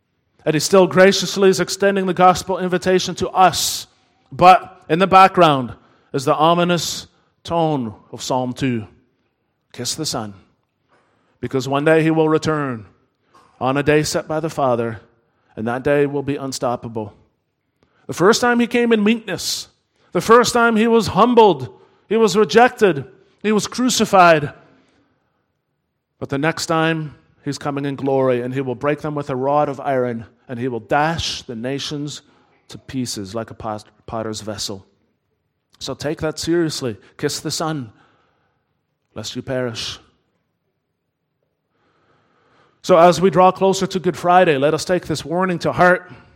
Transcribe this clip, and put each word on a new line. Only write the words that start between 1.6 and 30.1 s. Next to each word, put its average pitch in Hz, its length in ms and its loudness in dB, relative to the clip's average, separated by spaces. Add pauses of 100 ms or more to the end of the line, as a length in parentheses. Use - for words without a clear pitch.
the 180 80 -2
gospel 180 420 2
invitation 185 580 -2
to 185 140 -6
us. - 560 0 (460)
But 175 580 4
in 160 80 2
the 190 80 2
background 170 720 4 (360)
is 131 140 -6
the 147 100 2
ominous 170 720 0 (380)
tone 151 500 -4 (180)
of 123 120 -16
Psalm 127 300 -4
two. 123 340 -4 (840)
Kiss - 220 -10
the 156 120 -10
Son, 110 280 -8 (1080)
because 127 260 -6
one 139 180 -2
day 160 160 4
he 160 80 0
will 160 180 0
return 151 600 -4 (720)
on 131 160 0
a 143 60 0
day 151 180 4
set 151 260 -6
by 156 120 -6
the 156 100 -6
Father, 117 500 -2 (560)
and 110 120 -8
that 123 160 -6
day 143 240 2
will 143 160 -6
be 135 140 -6
unstoppable. 120 760 -8 (920)
The 127 60 -10
first 202 280 2
time 240 180 2
he 240 60 0
came 240 260 0
in 214 120 2
meekness, 214 640 -4 (440)
the 175 100 -2
first 226 320 4
time 233 220 2
he 220 120 2
was 226 200 2
humbled, 202 640 4 (400)
he 214 80 0
was 208 180 2
rejected, 208 720 4 (380)
he 208 80 0
was 208 160 0
crucified. 185 840 4 (1700)
But 131 120 -12
the 139 100 -4
next 160 260 -4
time, 160 480 -2 (300)
he's 139 160 -8
coming 139 260 -6
in 139 100 -6
glory, 131 460 0
and 127 140 -8
he 139 60 -4
will 127 120 -6
break 147 280 -4
them 151 120 -8
with 143 160 -8
a 135 60 -6
rod 143 340 0
of 135 100 -10
iron, 123 460 -4 (220)